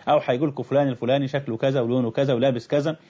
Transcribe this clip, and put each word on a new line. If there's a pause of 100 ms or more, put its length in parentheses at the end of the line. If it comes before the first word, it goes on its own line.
أو
هيقول
لكم
فلان
الفلاني
شكله
كذا
ولونه
كذا
ولابس
كذا (120)